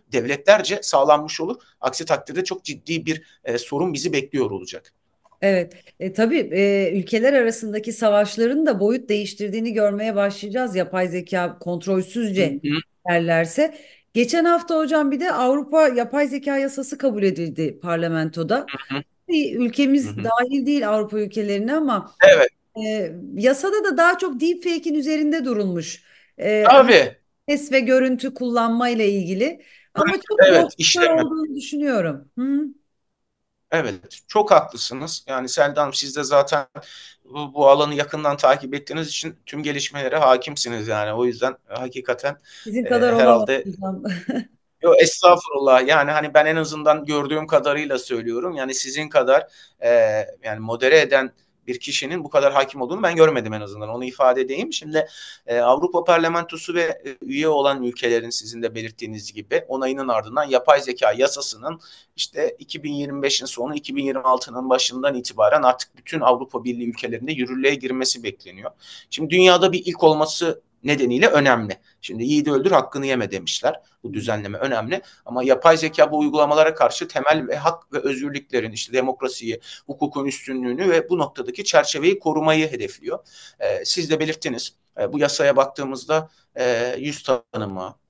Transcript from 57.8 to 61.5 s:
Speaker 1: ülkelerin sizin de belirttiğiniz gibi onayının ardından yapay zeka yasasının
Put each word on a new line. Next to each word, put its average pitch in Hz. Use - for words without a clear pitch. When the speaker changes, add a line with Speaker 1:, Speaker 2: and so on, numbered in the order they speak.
Speaker 1:
ülkelerin 117
sizin 117
de 110
belirttiğiniz 110
gibi 135
onayının 131
ardından 113
yapay 139
zeka 123
yasasının 131